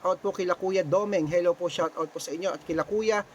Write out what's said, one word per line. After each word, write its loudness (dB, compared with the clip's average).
out 0
po -2
kila -2
Kuya 0
Domeng. 2
Hello 2
po, -4
shout -2
out -4
po -10
sa -8
inyo. -2
At -8
kila 0
Kuya 0